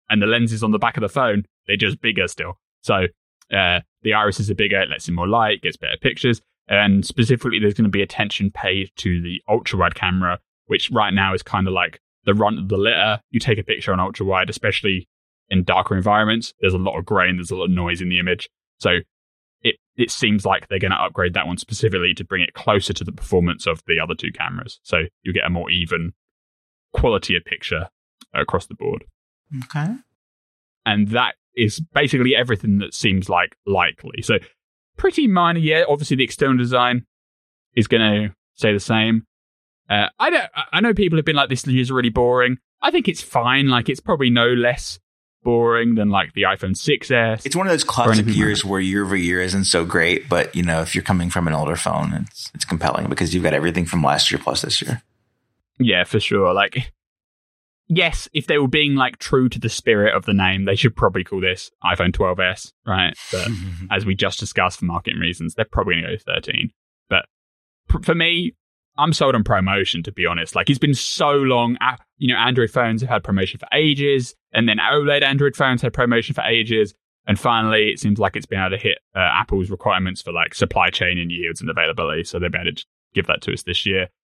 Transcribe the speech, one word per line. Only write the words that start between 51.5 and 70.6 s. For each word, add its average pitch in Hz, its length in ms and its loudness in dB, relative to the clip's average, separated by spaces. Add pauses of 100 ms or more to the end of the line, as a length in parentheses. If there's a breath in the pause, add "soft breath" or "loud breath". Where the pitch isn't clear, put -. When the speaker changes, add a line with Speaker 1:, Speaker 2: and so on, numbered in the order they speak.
Speaker 2:
older 78 220 -2
phone, 78 360 -2
it's, - 420 -8
it's - 100 -6
compelling - 440 -2
because 85 240 -2
you've 90 120 0
got 78 100 2
everything 82 320 0
from 85 160 0
last 73 280 2
year - 120 -2
plus - 200 -2
this - 200 -4
year. - 200 -6 (760)
Speaker 1:
Yeah, 101 240 4
for 107 160 0
sure. 98 340 2
Like, 101 400 -2 (920)
yes, 170 460 0
if 151 160 -4
they 151 100 4
were 139 80 2
being, 143 300 2
like, 131 220 0
true 131 300 2
to 113 120 -8
the 113 80 -2
spirit 104 480 2
of 98 80 -4
the 104 100 0
name, 95 300 2
they 98 100 2
should 113 220 2
probably 95 260 0
call 95 180 -6
this 92 300 -4 (140)
iPhone 90 280 2
twelve 92 280 0
S, 92 320 -4 (120)
right? 95 320 0 (140)
But 90 180 -4 (200)
Speaker 2:
<laughs> 92 220 -10
Speaker 1:
as 101 140 -6
we 98 120 0
just 98 240 -4
discussed 95 400 -2
for 92 60 -4
marketing 85 340 -6
reasons, 82 340 -6
they're 110 100 -2
probably 98 300 -2
gonna 82 220 -4
go - 60 -12 (120)
thirteen. - 360 -4 (380)
But - 180 -2 (640)
pr-, 156 140 -2
for 175 140 0
me, 170 400 -2 (420)
I'm 156 140 2
sold 139 220 2
on 110 100 2
ProMotion, 95 600 0
to 101 80 -12
be 90 140 -4
honest. 85 300 -4
Like, 87 140 0